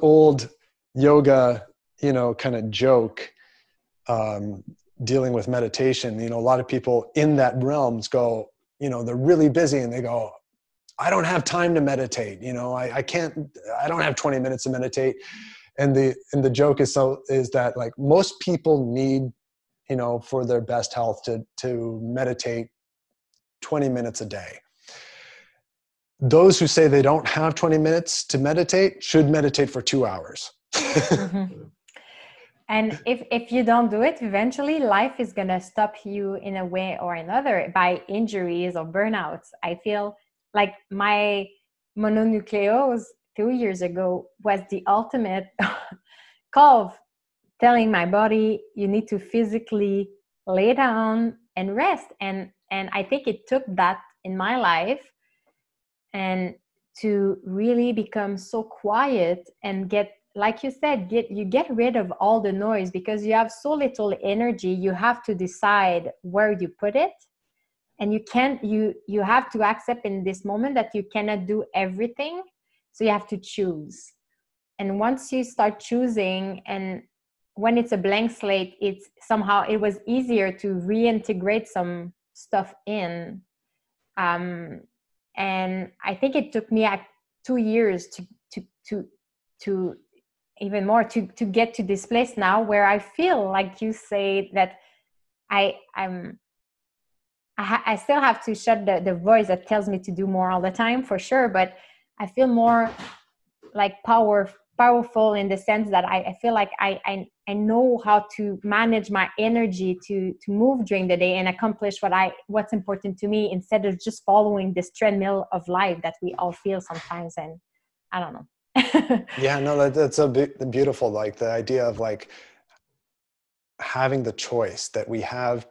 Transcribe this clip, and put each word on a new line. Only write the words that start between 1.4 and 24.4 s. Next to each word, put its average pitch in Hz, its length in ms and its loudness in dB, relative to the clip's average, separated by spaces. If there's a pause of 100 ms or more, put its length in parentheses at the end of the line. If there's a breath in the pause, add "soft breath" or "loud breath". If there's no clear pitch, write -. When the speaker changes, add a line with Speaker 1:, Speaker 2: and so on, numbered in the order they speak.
Speaker 1:
you 143 120 2
know, 120 220 0
kind 123 200 -4
of 110 140 -4
joke, 117 600 2 (760 soft breath)
um, 104 560 -4 (400)
dealing 127 300 0
with 110 140 -2
meditation. 123 720 -2
You 117 100 -6
know, 117 100 -4
a - 20 -4
lot 127 180 2
of 127 80 -6
people 123 480 -2
in 151 220 4
that 127 260 2
realms 127 440 -2
go, 117 420 0 (300)
you 139 100 -4
know, 120 140 -6
they're 120 120 -6
really 156 340 4
busy 143 300 2
and 120 120 -4
they 123 100 -6
go, 117 300 -4 (640)
"I 170 120 0
don't 185 160 2
have 175 180 0
time 175 320 2
to 156 60 4
meditate. 123 600 -2
You 127 120 -8
know, 123 200 -6
I, 127 240 -4
I 139 40 -2
can't, 160 320 -4 (460)
I 143 80 -2
don't 165 140 -2
have 151 140 0
twenty 139 240 -2
minutes 131 240 -4
to 135 80 -4
meditate." 127 460 -2 (600 loud breath)
And 139 180 4
the, 135 200 4 (180)
and 143 100 2
the 135 60 4
joke 139 320 4
is 135 120 2
so, 135 340 2
is 135 240 0
that, 123 260 -2
like, 117 200 -6
most 156 440 2
people 151 500 2
need, 135 400 0 (580)
you 135 60 -4
know, 120 240 -2
for 127 260 -4
their 120 140 2
best 117 340 -4
health 113 300 -2
to, 113 220 -6 (120)
to 117 460 -6
meditate 120 640 -4 (920)
twenty 147 280 -2
minutes 120 320 -4
a 113 40 -10
day. 101 320 -12 (1600 loud breath)